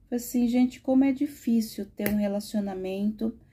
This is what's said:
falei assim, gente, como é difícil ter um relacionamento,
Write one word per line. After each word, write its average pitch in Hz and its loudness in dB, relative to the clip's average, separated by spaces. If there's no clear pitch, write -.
falei 240 -4
assim, 240 0
gente, 254 2
como 262 4
é 277 4
difícil 233 -2
ter 208 -4
um 208 0
relacionamento, 202 -2